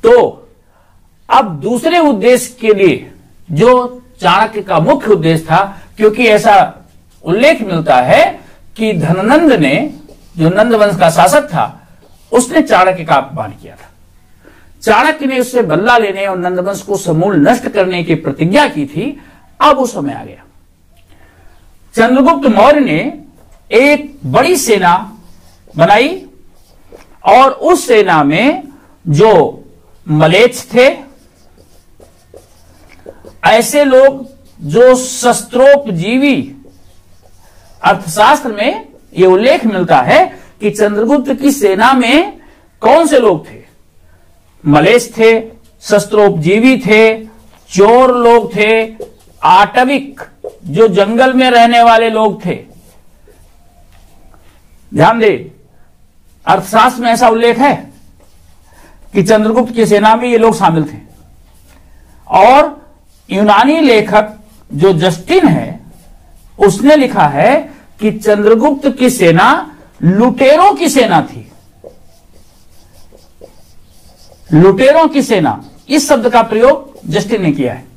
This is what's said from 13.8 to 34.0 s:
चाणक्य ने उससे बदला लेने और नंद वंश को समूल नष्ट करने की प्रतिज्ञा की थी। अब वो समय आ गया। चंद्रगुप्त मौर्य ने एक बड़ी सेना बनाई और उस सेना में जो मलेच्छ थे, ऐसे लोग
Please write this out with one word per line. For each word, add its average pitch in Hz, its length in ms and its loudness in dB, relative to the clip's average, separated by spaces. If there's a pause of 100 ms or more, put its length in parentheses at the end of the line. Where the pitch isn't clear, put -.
चाणक्य 277 420 0
ने 262 140 -4
उससे 247 240 -4
बदला 196 340 0
लेने 196 280 -4
और 190 120 -6
नंद 180 220 -6
वंश 196 220 -8
को 202 160 -6
समूल 175 420 -2
नष्ट 226 280 0
करने 185 360 -4
की 165 120 -2
प्रतिज्ञा 170 520 -2
की 151 180 -6
थी। 180 340 -10 (400)
अब 277 180 2
वो 262 80 -2
समय 190 280 -8
आ - 100 -14
गया। - 200 -20 (1500)
चंद्रगुप्त 269 520 0
मौर्य 233 320 2
ने 170 200 -2 (720)
एक 285 540 0
बड़ी 262 320 -2
सेना 180 380 0 (800)
बनाई 220 520 0 (1000)
और 254 260 4
उस 311 360 -2
सेना 190 360 2
में 220 400 -2 (420)
जो 175 280 2 (720)
मलेच्छ 170 680 0
थे, 247 140 2 (2500)
ऐसे 233 380 0
लोग 269 420 2 (340)